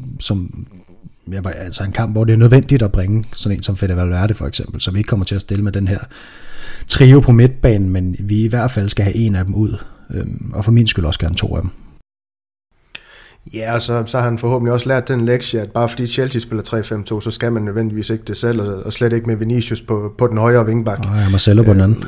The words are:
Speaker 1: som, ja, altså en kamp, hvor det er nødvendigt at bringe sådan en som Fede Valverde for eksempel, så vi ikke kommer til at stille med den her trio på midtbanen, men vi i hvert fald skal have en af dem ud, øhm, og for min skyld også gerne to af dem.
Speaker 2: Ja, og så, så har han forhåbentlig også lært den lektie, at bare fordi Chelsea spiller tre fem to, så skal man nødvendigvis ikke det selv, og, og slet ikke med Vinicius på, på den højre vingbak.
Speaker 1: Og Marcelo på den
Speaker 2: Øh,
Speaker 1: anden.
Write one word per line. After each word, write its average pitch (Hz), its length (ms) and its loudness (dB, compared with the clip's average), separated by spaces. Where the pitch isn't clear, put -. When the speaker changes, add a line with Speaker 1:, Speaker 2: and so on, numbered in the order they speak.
Speaker 1:
som, 90 480 -6
ja, 95 80 -8
altså 92 340 -10
en 98 80 -4
kamp, 113 200 -2
hvor 107 120 0
det 113 100 4
er 110 40 6
nødvendigt 127 440 6
at 101 100 0
bringe 104 340 0
sådan 101 220 -4
en - 60 -6
som 98 140 -4
Fede 95 180 -2
Valverde 90 380 0
for - 140 -6
eksempel, - 340 -8
så 95 100 -4
vi 95 60 -2
ikke 104 100 -2
kommer 98 180 0
til 98 100 -2
at 95 60 -2
stille 101 220 -2
med 101 80 0
den 98 160 -2
her 101 120 -2
trio 135 320 8
på 123 120 4
midtbanen, 113 580 4
men 92 300 -2
vi 104 240 0
i 113 40 0
hvert 120 240 -2
fald 101 180 -2
skal 104 160 0
have 101 100 0
en 110 200 0
af 92 100 -2
dem 98 80 -4
ud, 104 240 0
øhm, - 400 -8
og 107 120 -6
for 113 60 2
min 117 160 6
skyld - 180 -2
også - 140 -2
gerne 87 160 -2
to - 200 -2
af 82 60 -2
dem. 90 100 -6
Speaker 2:
Ja, 110 220 -4
og 117 60 -2
så, 120 240 -2
så 127 120 -4
har 123 60 0
han 117 160 0
forhåbentlig 120 340 0
også 123 160 -2
lært 127 180 0
den 120 180 0
lektie, 120 360 -2
at 101 100 -10
bare 117 180 0
fordi 120 180 -6
Chelsea 131 320 -2
spiller 110 240 -6
tre 110 200 -4
fem 104 200 -8
to, 107 180 -6
så 113 100 -6
skal 120 200 -4
man 113 120 -2
nødvendigvis 107 460 -4
ikke 113 180 -4
det 104 100 -8
selv, 117 240 -2
og, 101 220 -6
og 104 100 -8
slet 117 200 0
ikke 117 140 -2
med 113 80 0
Vinicius 113 460 -2
på, 104 360 -4
på 123 100 2
den 110 100 -2
højre 117 280 4
vingbak. 113 340 -2
Speaker 1:
Og 101 320 0
Marcelo 104 320 6
på 107 100 6
den 95 60 6
Speaker 2:
Øh, 95 40 6
Speaker 1:
anden. 107 240 2